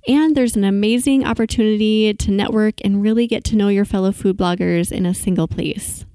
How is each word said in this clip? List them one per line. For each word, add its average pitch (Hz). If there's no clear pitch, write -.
And 302
there's 247
an 196
amazing 226
opportunity 214
to -
network 214
and 202
really 226
get -
to 226
know 202
your 202
fellow 190
food 190
bloggers 180
in -
a 180
single 175
place. -